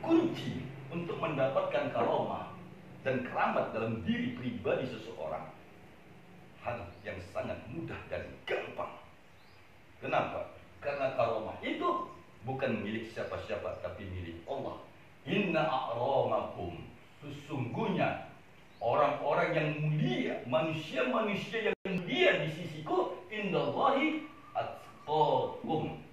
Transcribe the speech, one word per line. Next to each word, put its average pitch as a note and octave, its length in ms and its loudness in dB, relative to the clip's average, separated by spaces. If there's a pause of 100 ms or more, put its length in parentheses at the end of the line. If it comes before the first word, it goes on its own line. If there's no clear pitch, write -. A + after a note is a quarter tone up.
kunci - 640 2 (240)
untuk F3 240 -4
mendapatkan - 800 2
karomah - 560 0 (500)
dan B2+ 240 0
keramat - 480 2
dalam A2+ 320 0
diri - 320 0
pribadi B2 480 0
seseorang, G#2+ 560 -6 (1200)
hal F#2+ 240 -4 (160)
yang F#2 160 -8 (160)
sangat - 240 -4 (160)
mudah E3 240 -6 (160)
dan F2 80 -4 (240)
gampang. - 480 -4 (1040)
Kenapa? - 560 0 (240)
Karena C3 400 0
karomah A2+ 480 2
itu F4 480 0 (320)
bukan A#2+ 400 0
milik A2 240 -4
siapa-siapa, F2+ 720 -4
tapi F2+ 240 -8
milik F2+ 400 -8
Allah. - 320 -4 (480)
"Inna E3+ 400 4
a'ramakum," - 1120 2 (480)
sesungguhnya D3+ 1040 0 (480)
orang-orang D3 800 4
yang D3+ 120 4 (120)
mulia, - 640 2
manusia-manusia G#3 1300 2
yang - 40 -2 (120)
mulia F#3 560 4
di D#3 80 0
sisiku, D#3+ 640 0 (160)
"indallahi G#3+ 960 2 (240)
atqakum" - 1400 2 (160)